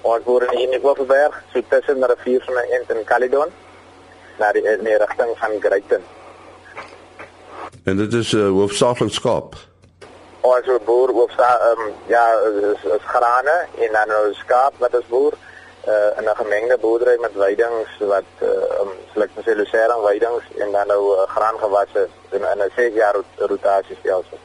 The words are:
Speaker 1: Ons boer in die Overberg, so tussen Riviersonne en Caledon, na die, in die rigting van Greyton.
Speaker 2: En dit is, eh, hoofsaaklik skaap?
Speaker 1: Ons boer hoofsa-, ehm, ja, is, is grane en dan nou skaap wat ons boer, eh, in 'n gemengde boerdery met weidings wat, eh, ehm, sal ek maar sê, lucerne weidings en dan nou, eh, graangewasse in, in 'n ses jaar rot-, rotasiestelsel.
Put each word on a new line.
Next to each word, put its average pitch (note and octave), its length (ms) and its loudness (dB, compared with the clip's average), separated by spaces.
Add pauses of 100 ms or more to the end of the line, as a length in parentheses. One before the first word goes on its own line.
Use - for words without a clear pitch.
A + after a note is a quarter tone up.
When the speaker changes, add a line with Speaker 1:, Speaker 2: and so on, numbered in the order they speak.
Speaker 1:
Ons A2+ 220 0
boer B2 300 2
in B2+ 160 0
die B2 140 -2
Overberg, C#3 600 2 (100)
so B2+ 160 0
tussen C3 360 2
Riviersonne B2 840 -2
en A2+ 160 -2
Caledon, B2+ 420 0 (920)
na G#2+ 120 2
die, G#2 100 2
in G#2 220 0
die A2 140 2
rigting A2+ 400 0
van A2 120 -4 (100)
Greyton. G2 420 0 (1800)
Speaker 2:
En F#2+ 140 -2
dit G#2+ 160 -2
is, A#2 200 -2
eh, A2 80 2
hoofsaaklik G2+ 720 0
skaap? - 420 -4 (840)
Speaker 1:
Ons B2 240 2 (200)
boer B2 260 2
hoofsa-, A#2+ 480 2
ehm, A2+ 340 0 (140)
ja, A#2 260 4 (400)
is, - 100 -6
is - 220 -2
grane B2+ 600 0 (100)
en A2+ 140 -2
dan G#2+ 160 0
nou G#2+ 260 0
skaap C3 440 0
wat B2 180 -2
ons A#2+ 120 0
boer, C3+ 260 0 (520)
eh, G#2 320 2
in G#2+ 60 -6
'n G#2+ 120 0
gemengde A2 460 0
boerdery A#2+ 400 2
met A2 120 -4
weidings G#2+ 680 0
wat, G2 240 0 (160)
eh, G2+ 80 -2
ehm, G2 400 -2 (260)
sal G#2 100 0
ek G2+ 120 -2
maar G#2 80 -12
sê, A2+ 120 0
lucerne A2+ 480 0
weidings G#2+ 400 0 (140)
en G#2 140 -4
dan G2+ 160 -2
nou, G2+ 280 2
eh, F#2+ 140 0
graangewasse G#2 800 0 (240)
in, G2 100 -4
in G2+ 200 -2
'n F#2+ 140 -2
ses G2 180 0
jaar G#2 200 2
rot-, G2+ 360 -4
rotasiestelsel. F#2+ 960 -2